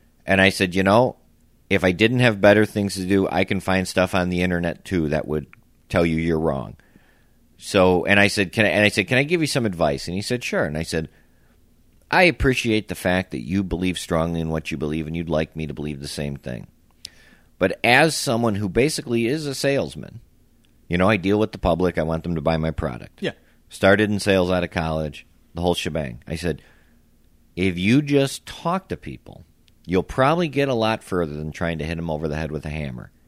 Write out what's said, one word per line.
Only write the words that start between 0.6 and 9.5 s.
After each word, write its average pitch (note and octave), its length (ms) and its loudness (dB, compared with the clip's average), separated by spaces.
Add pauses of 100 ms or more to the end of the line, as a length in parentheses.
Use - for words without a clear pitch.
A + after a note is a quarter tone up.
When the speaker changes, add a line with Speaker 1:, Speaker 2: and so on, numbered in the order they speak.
Speaker 1:
"You F#2+ 80 2
know, G#2+ 340 4 (520)
if F#2+ 160 0
I F#2 80 4
didn't A#2 280 2
have A2+ 200 2
better G#2 240 8
things G2+ 300 -2
to F#2+ 120 -6
do, F#2+ 220 2
I F#2 160 0
can F#2+ 160 -4
find F#2 260 -2
stuff - 280 0
on F2+ 140 0
the F2+ 140 0
internet F2 420 -2
too E2 240 0
that D2 180 -2
would D2 200 -4 (420)
tell F2 180 2
you D#2+ 100 0
you're E2 220 0
wrong." C#2 380 -4 (840)
So, F#2 480 4
and G2+ 120 4
I G2+ 100 6
said, F#2+ 240 -2
"Can A2 140 2
I," F2+ 40 4
and G2+ 140 4
I G#2+ 40 6
said, G2+ 200 0
"Can B2 100 0
I C3+ 60 2
give E3 160 0
you D3+ 60 0
some C3 200 0